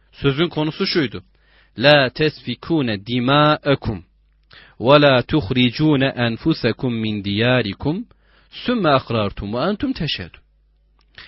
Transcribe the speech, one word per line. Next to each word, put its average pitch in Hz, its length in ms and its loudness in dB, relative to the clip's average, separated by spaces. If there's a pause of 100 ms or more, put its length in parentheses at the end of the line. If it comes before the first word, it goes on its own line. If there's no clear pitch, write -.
(120)
Sözün 139 380 -2
konusu 156 380 -4
şuydu. 117 360 -4 (540)
"La 135 320 4
tesfikune 127 960 -4
dima'akum 127 1000 0 (760)
ve 139 220 6
la 135 200 4
tuhricune 131 840 0
enfusakum 120 880 -2
min 110 300 -4
diyarikum 120 840 -2 (460)
sümme 220 380 -2
akrartum 107 640 -2
ve 117 60 -4
entum 208 340 -4
teşhedun." - 460 -8 (880)